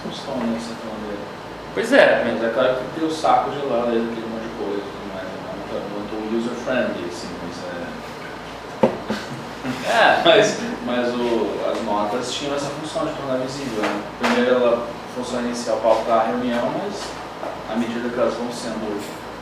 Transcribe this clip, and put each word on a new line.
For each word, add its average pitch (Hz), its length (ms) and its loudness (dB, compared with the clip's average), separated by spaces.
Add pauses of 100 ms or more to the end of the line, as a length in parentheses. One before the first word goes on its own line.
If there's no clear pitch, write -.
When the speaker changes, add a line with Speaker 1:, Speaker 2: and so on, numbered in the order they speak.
Speaker 1:
função, - 320 -6
né, 117 220 0
de 117 60 -6
certa - 240 -8
maneira. 104 320 -6 (540)
Speaker 2:
Pois 226 180 0
é. 131 340 8
Speaker 1:
Mas 117 180 0
é 113 100 0
claro 127 220 4
que - 240 -4
tem 160 80 2
o 156 40 0
saco - 400 4
de 139 60 -4 (100)
lado 120 240 2
aí, 113 80 2
aquele 113 320 -2
monte 113 160 -6
de - 160 -8
coisa, 101 160 -2
tudo - 320 -8
mais, - 160 -6
né? - 240 -8
Não - 160 -8
tá - 120 -6 (120)
muito 104 220 -6 (240)
user-friendly, 120 760 -2
assim, - 180 -8 (140)
mas - 140 -8 (100)
é - 1200 -4 (1000)
Speaker 2:
É. 220 320 8
Speaker 1:
<laughs> - 0 -
Mas, - 340 8 (280)
mas 120 280 0
o, 117 340 2 (240)
as 104 120 -2
notas 107 500 0
tinham 143 220 -2
essa 143 140 -2 (100)
função 156 260 -2
de 156 80 -2
tornar 135 240 -2
visível, 131 460 -4
né? 104 180 -2 (180)
Primeiro 127 360 4
ela, 120 320 4
a - 320 -10
função 120 220 -2
inicial, 117 360 0
pautar 113 440 4
a - 80 4
reunião, 123 420 0 (120)
mas 208 200 -6 (680)
à 113 40 -2
medida 117 340 0
que 120 100 -2
elas 117 160 2
vão 120 160 -4
sendo 107 500 -4 (400)